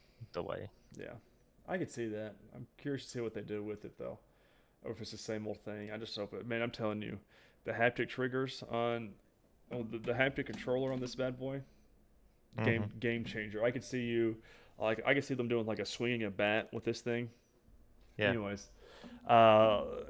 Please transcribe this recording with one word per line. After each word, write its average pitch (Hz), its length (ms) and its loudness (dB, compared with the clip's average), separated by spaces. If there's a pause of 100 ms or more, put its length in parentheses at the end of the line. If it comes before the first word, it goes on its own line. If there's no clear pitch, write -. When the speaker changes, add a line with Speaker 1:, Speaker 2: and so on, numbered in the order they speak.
(320)
Speaker 1:
delay. - 360 -6 (300)
Speaker 2:
Yeah, - 160 -12 (540)
I 185 100 -4
could 160 120 -6
see 117 180 -6
that. 107 260 -8 (200)
I'm 127 120 -14 (100)
curious 139 280 -6
to - 60 -16
see 123 100 -6
what 117 140 -4
they 107 80 -6
do 104 200 -6
with 107 220 -8
it, - 140 -14
though, - 200 -8 (680)
or - 80 -6
if 101 80 -8
it's 107 100 -10
the 110 80 -12
same 107 300 -6
old 104 160 -8
thing. 104 260 -8
I 107 80 -8
just 113 180 -8
hope 101 180 -6
it, 101 120 -8
man, 117 160 -2
I'm 120 80 0
telling 107 320 -2
you, 107 160 -6 (460)
the 113 80 -4
haptic 120 360 2
triggers 127 640 -4
on, 117 400 -2 (600)
oh, 120 180 -4
the, 117 80 -6
the 117 140 -2
haptic 135 340 2
controller 131 460 -2
on 131 80 -4
this 131 160 -6
bad 127 220 -4
boy, 135 220 -6 (1040)
game, 113 180 4
Speaker 1:
Mm-hmm. 104 180 -6
Speaker 2:
game 117 240 0
changer. 104 400 -4
I 123 80 6
could 123 120 -4
see 127 200 -4
you, 117 320 4 (420)
like, 110 260 0
I 135 80 4
could 139 120 4
see 139 100 -2
them 120 140 0
doing, 117 180 2
like, 104 140 -2
a 104 40 0
swinging 120 380 -2
a 104 80 0
bat 104 420 2
with 117 120 -6
this 117 160 0
thing. 120 280 -2 (880)
Speaker 1:
Yeah. 104 140 4
Speaker 2:
Anyways, 101 380 -2 (600)
uh, 110 540 10 (280)